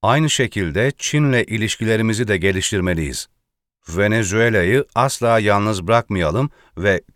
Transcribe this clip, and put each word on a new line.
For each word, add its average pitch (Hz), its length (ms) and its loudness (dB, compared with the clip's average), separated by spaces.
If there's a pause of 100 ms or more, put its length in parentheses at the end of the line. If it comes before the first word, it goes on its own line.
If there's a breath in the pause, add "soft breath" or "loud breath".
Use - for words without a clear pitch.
Aynı 147 280 2
şekilde 107 680 -2
Çin'le 139 500 0
ilişkilerimizi 110 800 -2
de 104 100 0
geliştirmeliyiz. 90 920 -2 (640)
Venezuela'yı 107 960 2 (100)
asla 120 440 0
yalnız 101 480 0
bırakmayalım 107 640 0 (280 soft breath)
ve 95 240 0 (140)